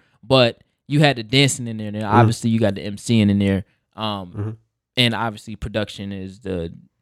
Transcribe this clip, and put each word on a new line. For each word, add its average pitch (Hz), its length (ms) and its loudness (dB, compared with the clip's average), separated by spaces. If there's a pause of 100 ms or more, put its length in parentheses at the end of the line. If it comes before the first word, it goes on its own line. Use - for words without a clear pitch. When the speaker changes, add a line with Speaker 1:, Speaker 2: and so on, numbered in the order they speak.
(220)
Speaker 1:
But 120 400 2 (260)
you 147 120 0
had 143 160 4
the 117 80 -6
dancing 131 440 0
in 113 100 -8
there, 107 100 -8
and 104 80 -8
then 107 80 -6
Speaker 2:
Mm-hmm. 107 120 0
Speaker 1:
obviously 113 340 4
you 113 100 2
got 101 160 2
the 85 80 -10
M 101 140 -8
C 117 220 2
in 101 200 4
there. 98 260 0 (300)
Um, 101 360 -6
Speaker 2:
Mm-hmm. 104 180 -8 (480)
Speaker 1:
and 120 180 2
obviously 107 420 -8
production 104 560 -8
is 95 280 -12
the, 87 320 -6 (280)